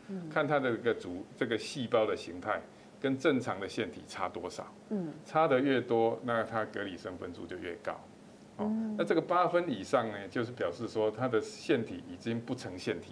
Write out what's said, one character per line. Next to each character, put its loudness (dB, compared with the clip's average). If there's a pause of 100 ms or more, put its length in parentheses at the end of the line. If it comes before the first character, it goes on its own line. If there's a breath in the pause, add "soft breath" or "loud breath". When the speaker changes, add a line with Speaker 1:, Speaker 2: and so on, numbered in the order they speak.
Speaker 1:
嗯。 -6
Speaker 2:
看 0
它 4
的 2
一 0
个 2
组， -2 (140)
这 2
个 0
细 -4
胞 4
的 2
形 -8
态 -2 (400 loud breath)
跟 2
正 4
常 -2
的 -4
腺 -2
体 -12
差 -4
多 -6
少， -10 (240)
Speaker 1:
嗯。 -2 (100)
Speaker 2:
差 2
得 6
越 4
多， 4
那 2
它 -2
格 -6
里 -6
森 -8
分 -6
数 -10
就 -10
越 -6
高。 -4 (680)
哦， -2
Speaker 1:
嗯。 0
Speaker 2:
那 2
这 2
个 6
八 4
分 2
以 -2
上 4
呢， -6
就 0
是 -4
表 0
示 -6
说 2
它 0
的 4
腺 0
体 -8
已 -10
经 -2
不 -4
成 -8
腺 -2
体 -14